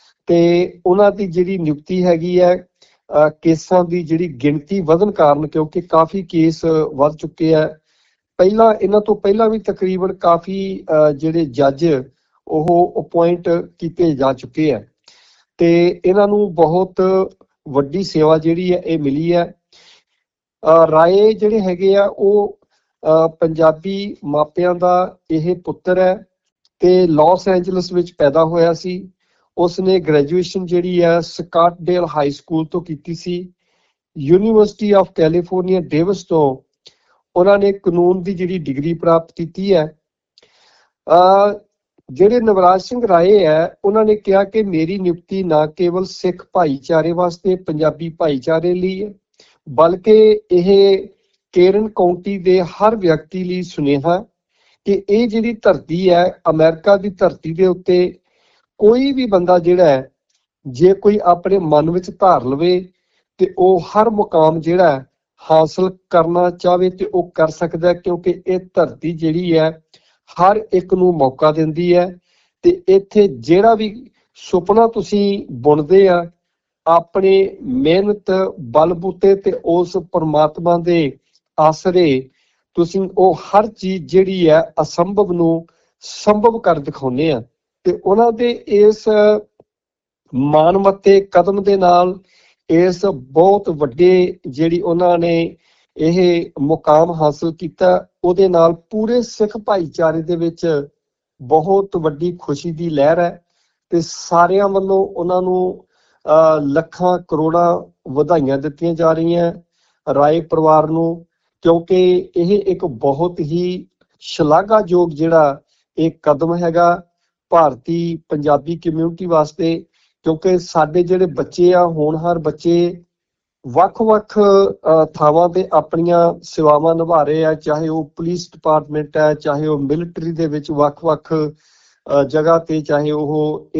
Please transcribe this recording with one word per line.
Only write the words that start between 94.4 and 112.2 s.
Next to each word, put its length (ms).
ਜਿਹੜੀ 320
ਉਹਨਾਂ 380
ਨੇ 380
ਇਹ 540
ਮੁਕਾਮ 500
ਹਾਸਲ 440
ਕੀਤਾ, 520
ਉਹਦੇ 240
ਨਾਲ 240
ਪੂਰੇ 500
ਸਿੱਖ 360
ਭਾਈਚਾਰੇ 640
ਦੇ 140
ਵਿੱਚ 500
ਬਹੁਤ 540
ਵੱਡੀ 440
ਖੁਸ਼ੀ 300
ਦੀ 200
ਲਹਿਰ 280
ਹੈ 260
ਤੇ 100
ਸਾਰਿਆਂ 680
ਵੱਲੋਂ 400
ਉਹਨਾਂ 340
ਨੂੰ, 420
ਅ, 340
ਲੱਖਾਂ 580
ਕਰੋੜਾਂ 540
ਵਧਾਈਆਂ 480
ਦਿੱਤੀਆਂ 360
ਜਾ 180
ਰਹੀਆਂ 420
ਰਾਏ 260
ਪਰਿਵਾਰ 500
ਨੂੰ, 360
ਕਿਉਂਕਿ 720